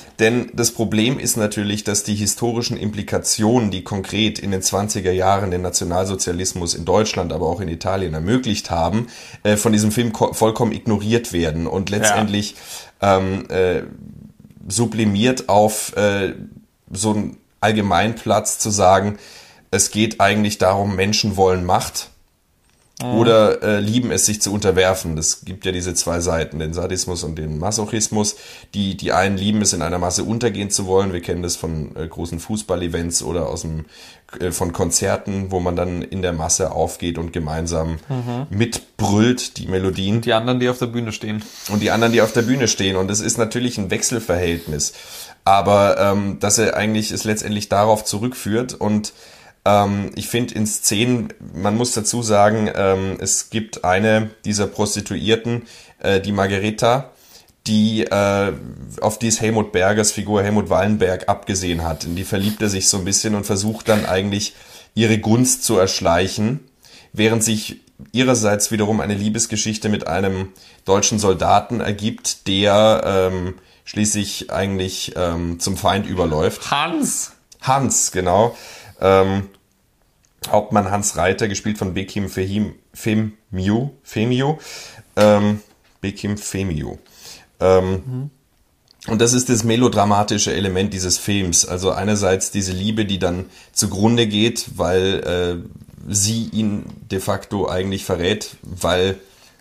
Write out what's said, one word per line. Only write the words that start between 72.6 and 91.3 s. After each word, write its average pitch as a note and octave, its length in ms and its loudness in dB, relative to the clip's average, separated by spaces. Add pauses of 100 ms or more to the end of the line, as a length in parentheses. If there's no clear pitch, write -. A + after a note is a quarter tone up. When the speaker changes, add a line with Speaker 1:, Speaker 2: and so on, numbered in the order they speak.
Speaker 1:
ähm, F#2 220 -4 (300)
schließlich G#2 680 -2
eigentlich, F#2+ 640 -2
ähm, E2+ 440 -2
zum F#2+ 160 -2
Feind F2+ 320 0
überläuft. F2 640 -2
Speaker 2:
Hans! F3 600 -2 (300)
Speaker 1:
Hans, - 480 2
genau. F#2+ 460 2 (440)
Ähm, F#2+ 480 4 (1000)
Hauptmann G#2 400 2
Hans G2+ 260 -2
Reiter, G2+ 320 2
gespielt G#2 300 -4
von F#2 160 -4
Bekim F#2+ 340 -4
Fehim-, G2 460 -2 (180)
Femiu, G#2+ 960 -2 (120)
Femiu, B2+ 560 0 (580)
ähm, G#2 440 6 (400)
Bekim G2+ 360 -4
Femiu. E2 640 -4 (600)
Ähm, F#2 320 6
Speaker 2:
Mhm. B2+ 380 -6 (760)
Speaker 1:
und A2 140 0
das A#2+ 140 6
ist B2 140 2
das A2+ 160 4
melodramatische G#2 880 2
Element F#2+ 400 0
dieses F#2 260 -2
Films. F#2+ 480 0